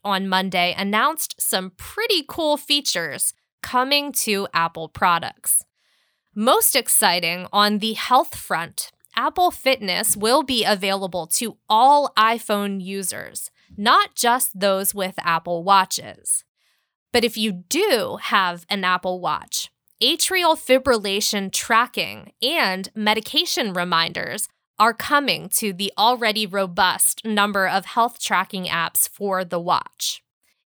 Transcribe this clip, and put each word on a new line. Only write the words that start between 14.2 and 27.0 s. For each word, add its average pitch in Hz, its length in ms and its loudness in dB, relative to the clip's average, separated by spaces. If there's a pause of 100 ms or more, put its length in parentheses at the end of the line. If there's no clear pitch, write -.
those 196 340 0
with 190 260 -4
Apple 170 440 -2
Watches. - 800 0 (680)
But 226 100 2
if 226 140 0
you 208 320 -4
do 240 520 0
have 180 480 0
an 196 140 -2
Apple 185 380 0
Watch, - 500 -4 (320)
atrial 330 540 2
fibrillation 208 920 0
tracking 214 920 -2
and 226 520 -2
medication 220 800 -2
reminders 170 760 -2 (280)
are 226 160 4
coming 233 540 0
to 208 240 -2
the 190 260 -6
already 220 480 2
robust 185 800 0